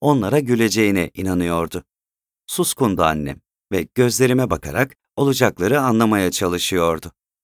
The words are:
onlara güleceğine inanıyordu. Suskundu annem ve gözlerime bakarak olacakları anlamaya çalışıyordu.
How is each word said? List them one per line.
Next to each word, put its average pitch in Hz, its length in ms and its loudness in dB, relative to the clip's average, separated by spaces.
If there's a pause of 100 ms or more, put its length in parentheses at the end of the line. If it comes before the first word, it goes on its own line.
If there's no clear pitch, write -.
onlara 131 380 2
güleceğine 107 760 0
inanıyordu. 87 680 -2 (640)
Suskundu 107 560 -2
annem 76 380 -2 (300)
ve 92 240 -2
gözlerime 127 540 2
bakarak 87 460 -4 (200)
olacakları 131 680 0
anlamaya 110 500 2
çalışıyordu. 87 800 -2 (320)